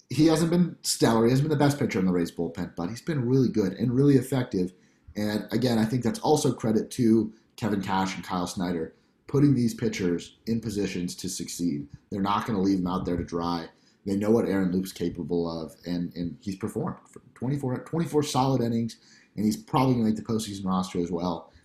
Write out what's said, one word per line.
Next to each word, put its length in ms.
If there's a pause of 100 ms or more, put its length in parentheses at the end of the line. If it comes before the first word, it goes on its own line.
he 180
hasn't 260
been 300
stellar. 420
He 60
hasn't 180
been 100
the 60
best 140
pitcher 200
in 80
the 60
Rays 180
bullpen, 460
but 140
he's 120
been 240
really 220
good 240
and 200
really 240
effective. 560 (440)
And 360
again, 260
I 60
think 200
that's 160
also 320
credit 400
to 400 (240)
Kevin 260
Cash 320
and 100
Kyle 220
Snyder 480 (320)
putting 280
these 200
pitchers 640 (100)
in 140
positions 560
to 120
succeed. 600 (220)
They're 120
not 240
gonna 140
leave 180
them 80
out 180
there 120
to 80
dry. 420 (380)
They 120
know 140
what 180
Aaron 240
Loop's 200
capable 560
of, 280 (100)
and, 300
and 240
he's 160
performed 400 (120)
for 140 (120)
twenty-four, 500
twenty-four 400
solid 360
innings, 360 (400)
and 80
he's 120
probably 380
gonna 120
make 100
the 60
postseason 440
roster 340
as 120
well 400 (120)